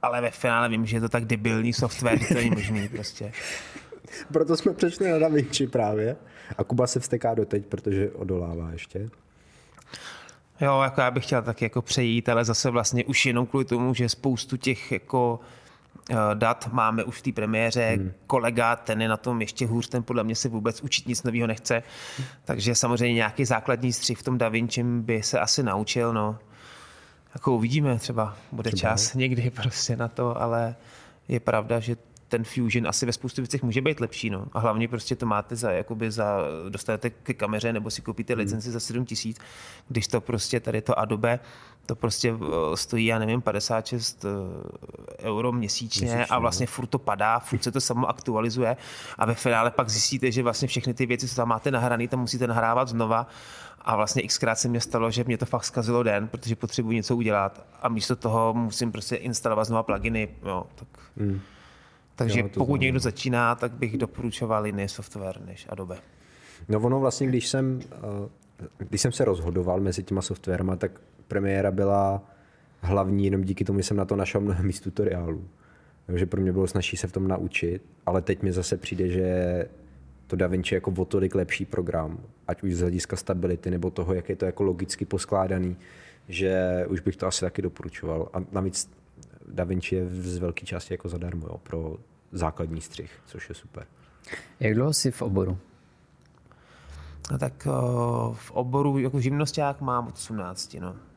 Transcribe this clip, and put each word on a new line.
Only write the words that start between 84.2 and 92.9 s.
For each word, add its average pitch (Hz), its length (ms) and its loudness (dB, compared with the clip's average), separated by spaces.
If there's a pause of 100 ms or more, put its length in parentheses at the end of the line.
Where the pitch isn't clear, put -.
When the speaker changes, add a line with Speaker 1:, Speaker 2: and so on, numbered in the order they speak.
Speaker 2:
je 95 80 -2
to - 100 -2
jako 92 160 -2
logicky 92 420 -2
poskládaný, 92 720 0 (520)
že 92 600 2
už 92 120 -2
bych - 160 -2
to 92 100 -2
asi 92 140 -2
taky 92 220 -2
doporučoval. 82 680 -6
A 90 60 -4 (140)
navíc 95 380 -2 (580)
DaVinci 92 460 -2
je 90 160 0
z 90 280 -4
velké 87 280 -4
části 92 280 -8
jako 90 140 -8
zadarmo, 87 380 -6
jo, 80 160 -10
pro 80 340 -6 (360)
základní 82 480 -2
střih, - 320 -14 (140)